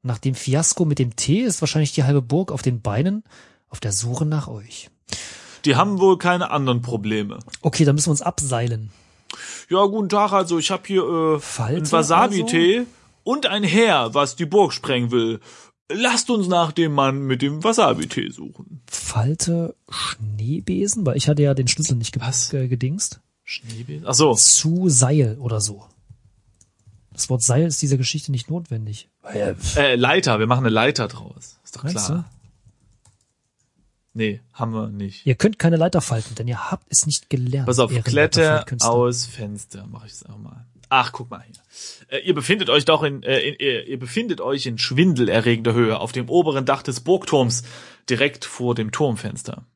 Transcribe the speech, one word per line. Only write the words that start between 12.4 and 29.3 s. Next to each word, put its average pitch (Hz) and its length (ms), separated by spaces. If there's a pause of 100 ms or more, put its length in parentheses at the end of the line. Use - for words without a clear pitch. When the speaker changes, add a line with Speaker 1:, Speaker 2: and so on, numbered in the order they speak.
Speaker 1:
also? 247 120 (340)
Speaker 2:
und 262 220
ein 208 180
Heer, 170 500
was 143 220
die 170 100
Burg 180 260
sprengen 123 380
will. 113 300 (500)
Lasst 240 400
uns 214 180
nach 170 240
dem 160 220
Mann 139 280
mit 131 200
dem 156 220
Wasabi-Tee 202 680
suchen. - 600
Speaker 1:
Falte 165 840 (160)
Schneebesen? 160 1120
Weil 131 120
ich 139 120
hatte 147 140
ja 139 120
den 131 140
Schlüssel 131 280
nicht 117 160
ge-, 123 100
Speaker 2:
Was? - 280
Speaker 1:
ge-, 131 180
gedingst. 127 520 (240)
Speaker 2:
Schneebesen? 113 600
Ach 127 80
so. 143 200
Speaker 1:
Zu 170 540
Seil 131 500
oder 113 220
so. 104 240 (1300)
Das - 160
Wort 127 140
Seil 139 240
ist 156 160
dieser 139 140
Geschichte 131 340
nicht 127 180
notwendig. 113 600 (160)
Speaker 2:
Äh, 107 720